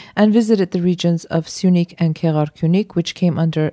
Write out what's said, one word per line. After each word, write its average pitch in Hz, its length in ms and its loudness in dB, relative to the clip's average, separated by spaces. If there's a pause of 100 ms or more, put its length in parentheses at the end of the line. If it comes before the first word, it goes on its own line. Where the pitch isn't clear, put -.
(180)
and 208 160 4
visited 214 380 2
the 180 100 -2
regions 170 440 0
of 160 200 -4
Syunik 180 540 0
and 160 160 0
Kegarkunik, 160 800 -2
which 165 200 -4
came 175 240 0
under 156 340 -2